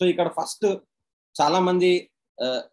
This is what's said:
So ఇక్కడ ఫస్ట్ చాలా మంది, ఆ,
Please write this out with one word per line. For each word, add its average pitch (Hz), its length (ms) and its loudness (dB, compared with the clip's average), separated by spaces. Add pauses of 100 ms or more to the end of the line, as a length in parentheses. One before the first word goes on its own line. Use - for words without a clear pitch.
So 180 60 4
ఇక్కడ 175 180 0
ఫస్ట్ - 380 -6 (760)
చాలా 156 180 2
మంది, 180 500 2 (340)
ఆ, 127 180 -4 (120)